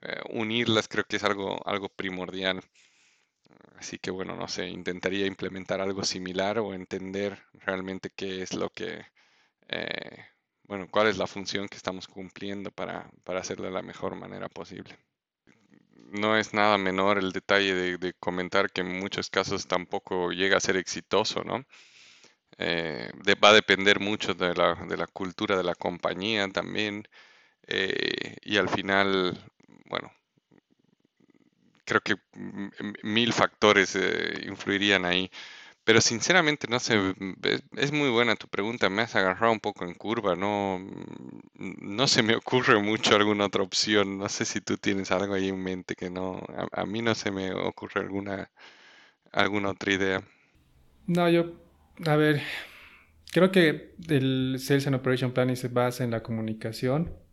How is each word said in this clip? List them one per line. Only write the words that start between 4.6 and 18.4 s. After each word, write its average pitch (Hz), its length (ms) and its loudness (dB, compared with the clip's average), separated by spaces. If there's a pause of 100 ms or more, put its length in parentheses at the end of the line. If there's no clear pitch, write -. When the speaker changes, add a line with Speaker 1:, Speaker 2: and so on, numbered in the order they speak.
Speaker 1:
intentaría 92 580 -4
implementar 95 540 -4
algo 98 240 -4
similar 95 540 -2
o 101 160 -4
entender 95 640 -6 (260)
realmente 95 500 -4
qué 95 280 -6
es 92 120 -8
lo 95 160 -4
que, 90 340 -10 (640)
eh, - 560 -8 (400)
bueno, 98 260 -8
cuál 104 160 4
es 104 100 2
la 90 120 -2
función 98 400 -8
que - 80 -16
estamos 92 320 -8
cumpliendo 98 640 -12
para, 90 360 -10 (160)
para 90 160 -4
hacerla 95 280 -8
de 92 60 -8
la 92 80 -4
mejor 92 340 -8
manera 95 320 -12
posible. - 500 -16 (1120)
No 107 240 2
es 107 180 0
nada 104 220 6
menor 95 420 2
el 95 120 0
detalle 98 420 2
de, 90 240 0
de 87 180 -6
comentar 90 580 0